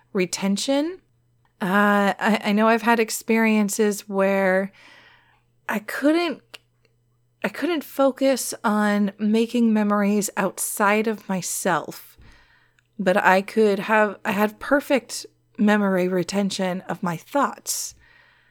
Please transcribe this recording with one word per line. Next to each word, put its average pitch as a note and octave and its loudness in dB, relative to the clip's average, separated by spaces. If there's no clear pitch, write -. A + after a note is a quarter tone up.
retention. G#3+ -2
Uh, G3+ 2
I, G#3 2
I G#3 0
know A3 4
I've A3+ 2
had A#3 2
experiences G#3+ 0
where G3 0
I A3 -4
couldn't, D#4 -2
I G#3 -2
couldn't D4+ -4
focus C4+ 0
on G#3 2
making A3+ 2
memories G#3 2
outside G#3+ 0
of G#3 -6
myself, - -4
but F#3 0
I F#3+ 4
could G3+ 0
have, G#3+ 0
I A3 -2
had G#3 -2
perfect - -2
memory G3+ 2
retention F#3 -4
of - -8
my F3 -4
thoughts. - -6